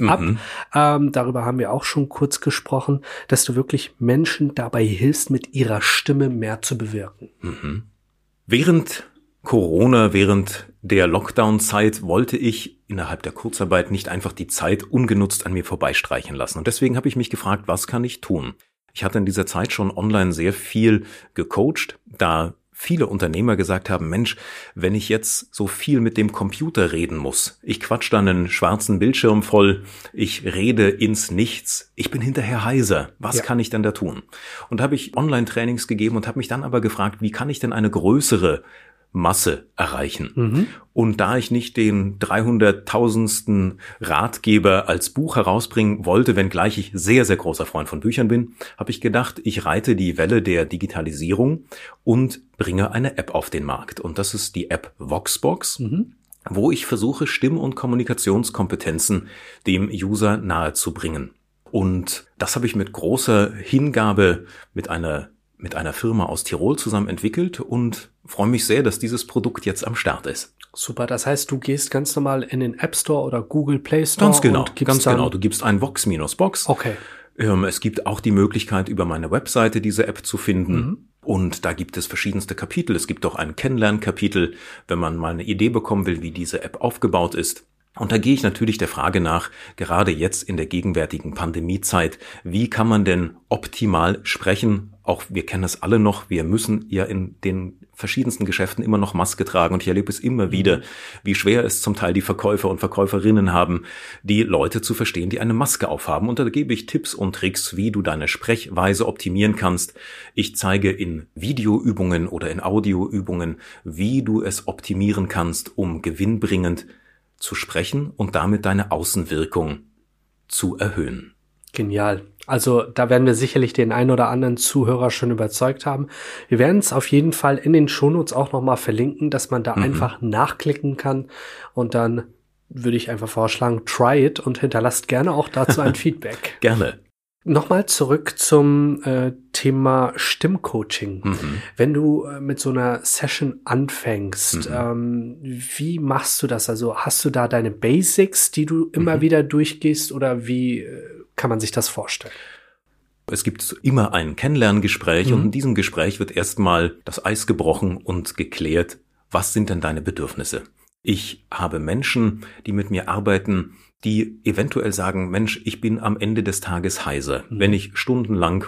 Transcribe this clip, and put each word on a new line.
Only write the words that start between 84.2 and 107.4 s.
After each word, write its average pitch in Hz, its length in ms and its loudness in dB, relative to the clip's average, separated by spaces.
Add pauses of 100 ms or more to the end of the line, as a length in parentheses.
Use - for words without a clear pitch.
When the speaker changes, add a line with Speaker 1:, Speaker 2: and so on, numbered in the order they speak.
Speaker 2:
wenn 87 120 -2
man 82 180 -2
mal 82 160 -4
eine 85 120 -6
Idee 104 260 0
bekommen 107 360 -2
will, 85 140 -2
wie 82 100 -8
diese 82 320 -8
App - 180 -14
aufgebaut 92 540 0
ist. - 300 -6 (340)
Und 104 140 -2
da 110 60 4
gehe 120 160 4
ich 131 80 0
natürlich 107 340 0
der 101 120 -2
Frage 90 340 0
nach, 82 280 0 (260)
gerade 87 340 0
jetzt 82 320 -2
in 92 160 -4
der - 80 -4
gegenwärtigen 80 640 -2
Pandemiezeit, 82 840 -2 (260)
wie 104 240 0
kann 113 200 0
man 107 180 4
denn 87 300 2 (120)
optimal 98 760 0
sprechen, 104 680 0 (140)
auch - 220 -2
wir 90 180 -4
kennen 95 160 -4
es - 200 -6
alle 107 180 4
noch, 104 300 2
wir 85 120 0
müssen 107 460 -2
ja 95 160 -2
in 95 380 -6
den 92 360 -4 (160)
verschiedensten 120 500 -2
Geschäften 95 400 -2
immer 107 140 2
noch 101 160 -2
Maske 90 300 -2
tragen. 85 280 2
Und 90 100 0
ich - 60 -2
erlebe 98 220 0
es - 80 -8
immer 120 280 0
Speaker 1:
Mhm. 85 60 -6
Speaker 2:
wieder, 95 280 4 (420)
wie 98 140 0
schwer 117 280 4
es - 160 -2
zum 107 140 -2
Teil 87 180 0
die 95 100 2
Verkäufer 101 460 0
und 92 120 -2
Verkäuferinnen 98 720 4
haben, 87 320 2 (400)
die 104 180 4
Leute 82 400 2
zu - 120 -2
verstehen, 90 360 -2
die - 80 -4
eine 113 160 0
Maske 120 340 0
aufhaben. 76 400 -2
Und 120 120 -2
da 120 80 0
gebe 139 260 -2
ich - 120 -6
Tipps - 280 -4
und 95 220 -4
Tricks, - 400 -4